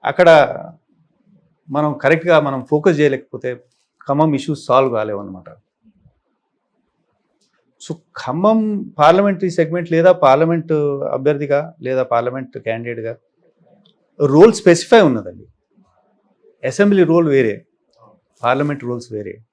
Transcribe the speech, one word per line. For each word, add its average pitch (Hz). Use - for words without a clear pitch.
అక్కడ 175
మనం 147
కరెక్ట్గా 160
మనం 135
ఫోకస్ 151
చేయలేకపోతే 131
ఖమ్మం 147
ఇష్యూస్ 139
సాల్వ్ 127
కాలేవు 107
అన్నమాట. 95
So 160
ఖమ్మం 175
పార్లమెంటరీ 185
సెగ్మెంట్ 170
లేదా 170
పార్లమెంట్ 160
అభ్యర్థిగా 143
లేదా 127
పార్లమెంట్ 123
క్యాండిడేట్గా 113
రోల్ 156
స్పెసిఫై 185
ఉన్నదండి. 113
అసెంబ్లీ 196
రోల్ 165
వేరే, 123
పార్లమెంట్ 135
రోల్స్ 120
వేరే. 104